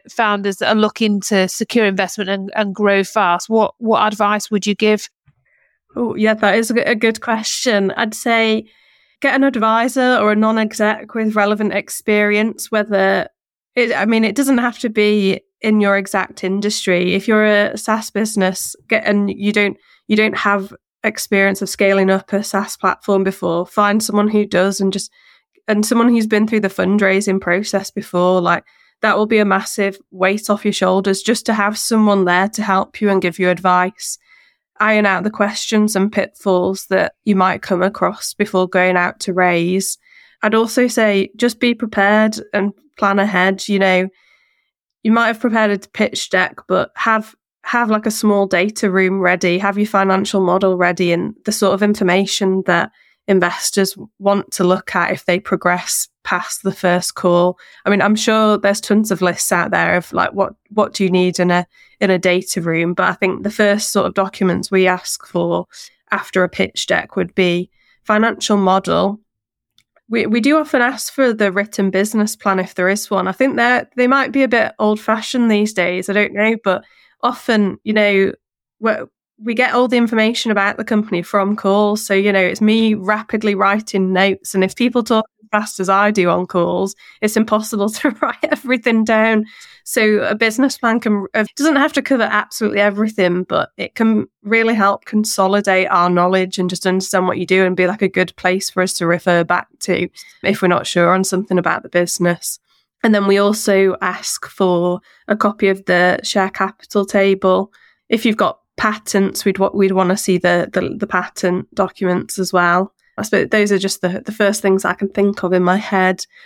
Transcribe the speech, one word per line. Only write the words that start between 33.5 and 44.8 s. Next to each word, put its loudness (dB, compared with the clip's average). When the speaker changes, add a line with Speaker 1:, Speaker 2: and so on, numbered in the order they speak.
Speaker 2:
iron 2
out 0
the -2
questions 0
and 0
pitfalls -2
that 0
you 2
might 0
come -2
across -4
before 0
going 2
out -2
to -6
raise. 0
I'd 0
also 2
say 2
just -2
be 0
prepared 2
and -2
plan 0
ahead. 0
You 0
know, 2